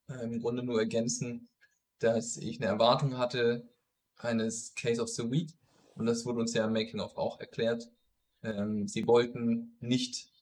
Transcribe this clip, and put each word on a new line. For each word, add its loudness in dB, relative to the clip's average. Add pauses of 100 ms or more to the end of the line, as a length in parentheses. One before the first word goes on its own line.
äh, -8
im -4
Grunde -2
nur 0
ergänzen, -2 (500)
dass 0
ich -8
eine 0
Erwartung 4
hatte 0 (480)
eines -2
Case 0
of -2
the -4
Week. 0 (420)
Und -4
das 2
wurde -2
uns -2
ja 2
im 0
Making -2
of -8
auch -4
erklärt. -2 (540)
Ähm, -2
sie -4
wollten 2
nicht -2 (140)